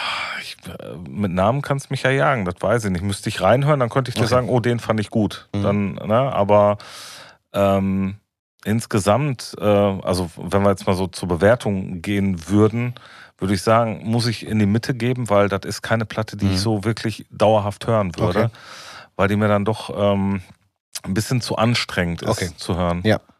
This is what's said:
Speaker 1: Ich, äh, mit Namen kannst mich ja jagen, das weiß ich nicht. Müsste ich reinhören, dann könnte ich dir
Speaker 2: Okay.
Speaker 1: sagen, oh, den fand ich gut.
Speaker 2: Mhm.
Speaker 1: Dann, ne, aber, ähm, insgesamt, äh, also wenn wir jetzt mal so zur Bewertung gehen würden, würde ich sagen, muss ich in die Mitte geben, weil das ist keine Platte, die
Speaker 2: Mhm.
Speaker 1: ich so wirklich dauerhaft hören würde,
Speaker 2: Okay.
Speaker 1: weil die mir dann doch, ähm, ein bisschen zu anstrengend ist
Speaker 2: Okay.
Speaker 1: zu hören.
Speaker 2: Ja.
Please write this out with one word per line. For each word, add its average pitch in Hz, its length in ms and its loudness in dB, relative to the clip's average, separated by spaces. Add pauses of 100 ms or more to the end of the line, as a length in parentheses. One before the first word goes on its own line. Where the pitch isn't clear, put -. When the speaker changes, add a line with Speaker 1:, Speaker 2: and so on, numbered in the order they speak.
(400)
Speaker 1:
Ich, - 160 -14 (100)
äh, 65 300 -14 (120)
mit 90 240 -2
Namen 104 280 2
kannst 139 300 -4
mich 131 120 -6
ja 131 80 4
jagen, 135 360 2
das 90 140 -2
weiß 107 260 2
ich 98 40 0
nicht. 87 120 -2
Müsste 101 260 -4
ich - 140 -6
reinhören, 135 380 4
dann 117 100 0
könnte 135 180 0
ich 123 60 -6
dir 117 80 0
Speaker 2:
Okay. 113 80 0
Speaker 1:
sagen, 123 180 2
oh, 120 120 2
den 120 180 0
fand 110 220 0
ich 101 100 -4
gut. 101 440 -2
Speaker 2:
Mhm. 101 80 -2
Speaker 1:
Dann, 101 300 0 (140)
ne, 120 260 2
aber, 104 460 4 (760)
ähm, 98 640 2 (480)
insgesamt, 113 960 0
äh, - 40 -2
also 98 720 2
wenn 92 260 0
wir 101 80 6
jetzt 95 160 -2
mal 101 100 2
so 95 120 0
zur - 200 -8
Bewertung 95 720 0
gehen 98 480 -2
würden, 110 460 2 (420)
würde 95 180 -2
ich 90 80 -2
sagen, 113 420 2
muss 113 220 0
ich 104 200 -4
in 107 140 0
die 104 60 4
Mitte 113 280 0
geben, 123 340 -2
weil 101 200 4
das 95 160 -2
ist - 180 -8
keine 113 240 0
Platte, - 300 -6
die 101 100 0
Speaker 2:
Mhm. 98 60 2
Speaker 1:
ich 92 80 0
so 107 240 0
wirklich 110 460 -4
dauerhaft 104 560 2
hören 107 300 0
würde, 90 280 2
Speaker 2:
Okay. 120 40 2 (680)
Speaker 1:
weil 98 120 2
die 101 80 0
mir 107 120 2
dann 101 160 2
doch, 110 300 -4
ähm, 98 480 0 (600)
ein 92 120 -6
bisschen 113 260 -2
zu - 160 -4
anstrengend 95 680 0
ist - 80 -4
Speaker 2:
Okay. 92 260 -2
Speaker 1:
zu - 200 -4
hören. 87 280 0
Speaker 2:
Ja. 107 140 4 (220)